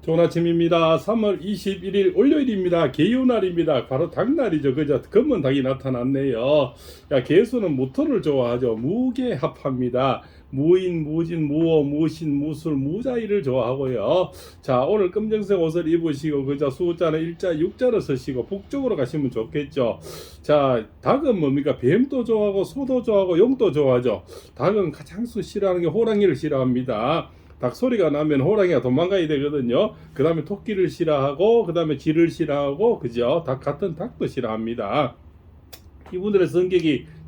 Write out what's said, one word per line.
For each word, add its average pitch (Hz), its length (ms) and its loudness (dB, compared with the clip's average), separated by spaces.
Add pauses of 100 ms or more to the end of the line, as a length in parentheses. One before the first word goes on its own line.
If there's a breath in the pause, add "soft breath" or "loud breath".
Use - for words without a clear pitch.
좋은 165 160 2
아침입니다. 170 760 2
삼월 208 440 0
이십일일 190 720 -2
월요일입니다. 190 760 2
개요날입니다. 185 960 0
바로 147 240 -2
닭날이죠. 175 640 0
그죠? 143 260 0
검은 247 400 2
닭이 135 220 0
나타났네요. 131 1120 0 (360 loud breath)
야, 135 120 2
개수는 202 520 2
모토를 190 460 0
좋아하죠. 123 560 0
무게합합니다. 135 1500 -2 (280 loud breath)
무인, 170 540 2
무진, 160 440 -2
무어, 160 340 2
무신, 151 540 -2
무술, 151 380 -4
무자일을 208 680 -2
좋아하고요. 131 880 0 (300 loud breath)
자, 127 220 0
오늘 185 280 0
검정색 214 480 -2
옷을 160 300 0
입으시고, 156 560 0
그죠? 143 240 -2
수자는 165 540 -2
일자, 170 360 -4
육자로 208 420 0
서시고 127 440 -4
북쪽으로 220 520 -4
가시면 139 340 -2
좋겠죠. 123 720 -4 (420 loud breath)
자, 135 440 2 (140)
닭은 240 400 2
뭡니까? 139 380 0
뱀도 233 460 0
좋아하고, 208 380 0
소도 254 400 -2
좋아하고, 190 360 2
용도 240 340 4
좋아하죠. 123 500 2 (320 loud breath)
닭은 180 380 0
가장 185 320 -10
수-, 226 160 -8
싫어하는 185 400 -2
게 170 80 0
호랑이를 202 480 2
싫어합니다. 127 920 -2 (300 soft breath)
닭 123 160 -2
소리가 220 340 2
나면 147 320 2
호랑이가 180 400 2
도망가야 165 440 2
되거든요. 147 680 0 (180 loud breath)
그 131 100 -4
다음에 160 220 0
토끼를 196 460 -2
싫어하고, 156 720 2
그 165 80 -6
다음에 156 240 -2
쥐를 160 320 2
싫어하고, 147 720 0
그죠? 120 480 -2
닭 135 140 -4
같은 156 340 -4
닭도 180 320 -8
싫어합니다. 117 880 -4 (960)
이분들의 185 340 2
성격이 165 600 0 (220 loud breath)